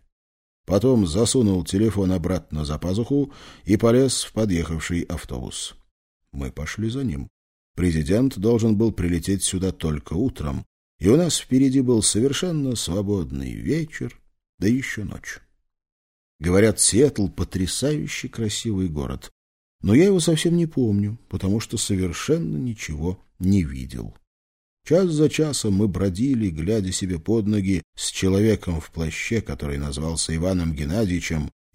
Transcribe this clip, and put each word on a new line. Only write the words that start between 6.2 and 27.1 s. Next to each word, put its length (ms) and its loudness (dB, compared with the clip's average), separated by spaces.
Мы 180 -8
пошли 380 -6
за 160 -4
ним. 240 -6
Президент 600 2
должен 380 4
был 160 2
прилететь 500 0
сюда 300 -2
только 420 -4
утром, 520 -4
и 80 0
у 80 8
нас 220 2
впереди 420 2
был 240 2
совершенно 720 0
свободный 800 -4
вечер, 640 -6
да 80 2
еще 380 -2
ночь. 340 -12
Говорят, 400 4
Сиэтл — 500 4
потрясающе 960 -4
красивый 640 -4
город, 420 -8
но 120 4
я 120 8
его 140 4
совсем 360 2
не 120 2
помню, 500 0
потому 320 0
что 160 -6
совершенно 800 -2
ничего 640 -6
не 240 4
видел. 500 -8
Час 240 4
за 200 4
часом 440 0
мы 140 2
бродили, 600 0
глядя 420 -2
себе 280 -4